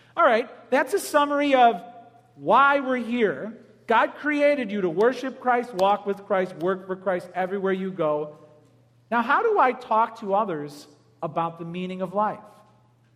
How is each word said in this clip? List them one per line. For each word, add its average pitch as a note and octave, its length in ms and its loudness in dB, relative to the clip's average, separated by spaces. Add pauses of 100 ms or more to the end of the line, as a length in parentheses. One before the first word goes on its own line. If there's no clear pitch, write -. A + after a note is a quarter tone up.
(160)
All E4 80 2
right, A#3 240 4 (200)
that's C4+ 240 0
a G4 60 0
summary C#4+ 560 2
of A#3 260 6 (540)
why B3+ 460 4
we're B3+ 160 -2
here. A3 600 -2 (300)
God A#3 300 2
created C#4+ 560 0
you G#3 80 -4
to F3+ 100 0
worship B3 500 0
Christ, B3 320 0
walk G3 320 2
with G3 220 -6
Christ, F#3 300 -2
work F#3 320 -4
for F#3 80 -4
Christ F#3 360 -4
everywhere F#3 400 -2
you F#3+ 200 -4
go. D3+ 440 -2 (720)
Now, A#3 140 0
how D4 220 2
do G#4+ 140 2
I C4 120 4
talk A#3 480 -2
to G3 160 -4
others D#3 540 -4 (340)
about E3 380 -4
the E3+ 40 -10
meaning F#3 380 -8
of F3+ 100 -8
life? G3+ 280 -2 (760)